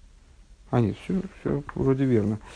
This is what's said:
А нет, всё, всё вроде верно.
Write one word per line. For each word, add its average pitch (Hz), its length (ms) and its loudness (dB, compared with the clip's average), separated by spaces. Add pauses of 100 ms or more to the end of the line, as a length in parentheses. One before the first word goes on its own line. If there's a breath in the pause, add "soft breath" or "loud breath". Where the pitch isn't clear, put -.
(720)
А 127 80 4
нет, 104 240 2
всё, 185 180 -2 (180)
всё 143 220 -2 (140)
вроде 135 280 2
верно. 110 340 2 (180 loud breath)